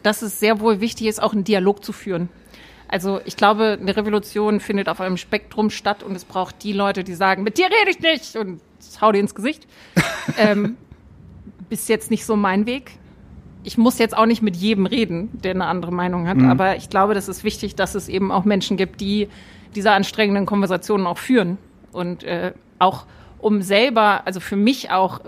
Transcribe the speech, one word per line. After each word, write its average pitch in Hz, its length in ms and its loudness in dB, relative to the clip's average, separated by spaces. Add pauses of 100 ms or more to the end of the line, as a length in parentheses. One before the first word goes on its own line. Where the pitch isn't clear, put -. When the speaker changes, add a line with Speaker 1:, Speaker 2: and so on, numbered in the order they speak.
Speaker 1:
dass 208 180 0
es 208 180 -8
sehr 214 220 2
wohl 214 220 2
wichtig 226 240 -4
ist, 214 160 -2
auch 220 100 0
einen 202 120 0
Dialog 196 380 2
zu 208 120 -10
führen. 175 340 -6 (600)
Also 190 360 -4
ich - 140 -12
glaube, 214 420 4
eine 190 160 -2
Revolution 208 640 0
findet 196 260 -2
auf 170 140 -4
einem 185 160 -2
Spektrum 214 540 -4
statt 208 320 -4
und 196 120 -10
es 180 120 -14
braucht - 360 -6
die 202 120 -4
Leute, 196 300 -2
die 185 100 -10
sagen, 190 280 0
"Mit 208 140 -4
dir 349 80 4
rede 392 260 4
ich - 100 -6
nicht" 320 360 -2
und 190 240 -8 (400)
hau 214 120 6
dir 202 80 2
ins 202 140 -2
Gesicht. 240 320 -6 (300)
Speaker 2:
<laughs> - 420 -2
Speaker 1:
Ähm, 214 380 2 (920)
ist - 180 -6
jetzt 214 220 0
nicht 214 160 -2
so 220 100 0
mein 202 300 2
Weg. 262 260 -6 (720)
Ich - 140 -4
muss 240 200 4
jetzt 226 160 2
auch 220 120 4
nicht 226 160 2
mit 196 140 0
jedem 196 280 2
reden, 196 480 -2
der 190 200 -4
eine 185 140 -2
andere 170 260 -4
Meinung 180 360 -2
hat, 185 80 -2
Speaker 2:
Mhm. 131 140 6
Speaker 1:
aber 190 260 2
ich - 140 -16
glaube, 202 240 4
das 196 140 -2
ist 185 160 -10
wichtig, 208 320 -6
dass 190 180 -2
es - 160 -6
eben 190 200 -2
auch 180 140 0
Menschen 196 320 2
gibt, 185 240 -4
die 202 280 -2 (460)
diese 208 180 2
anstrengenden 202 520 2
Konversationen 190 640 0
auch 175 120 -4
führen 196 380 2 (360)
und, 180 320 -6
äh, 175 280 -4 (260)
auch - 280 2 (320)
um 208 240 2
selber, 208 640 4
also 185 120 -4
für - 180 -6
mich 226 340 2
auch 190 380 0